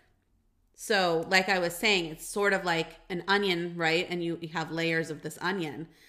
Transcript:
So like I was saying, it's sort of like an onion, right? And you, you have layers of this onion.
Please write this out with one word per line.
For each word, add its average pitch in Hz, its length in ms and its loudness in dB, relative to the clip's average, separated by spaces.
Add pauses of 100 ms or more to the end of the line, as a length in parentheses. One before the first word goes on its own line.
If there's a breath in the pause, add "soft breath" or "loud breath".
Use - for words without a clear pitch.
(800)
So 175 480 2
like 190 200 6
I 196 100 4
was 170 160 0
saying, 196 320 2
it's 151 180 -12
sort 202 280 0
of 180 120 2
like 165 360 -2 (100)
an 175 160 -4
onion, 180 500 0
right? 170 320 2
And 175 140 -2
you, 170 180 -2
you 165 100 -8
have 160 200 -6
layers 165 400 0
of 147 120 -10
this 156 180 -10
onion. 160 480 -4 (200 loud breath)